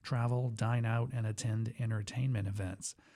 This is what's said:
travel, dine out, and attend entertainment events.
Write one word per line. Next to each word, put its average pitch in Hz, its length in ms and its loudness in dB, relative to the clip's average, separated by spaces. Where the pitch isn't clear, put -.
travel, 123 480 2
dine 113 340 2
out, 117 260 2
and 117 140 -2
attend 113 540 0
entertainment 110 680 0
events. 95 460 -4